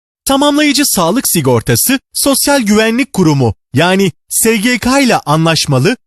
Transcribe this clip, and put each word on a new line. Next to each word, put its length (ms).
Tamamlayıcı 640
sağlık 420
sigortası, 720
Sosyal 460
Güvenlik 520
Kurumu, 420
yani 380
S 280
G 220
K 220
ile 180
anlaşmalı 800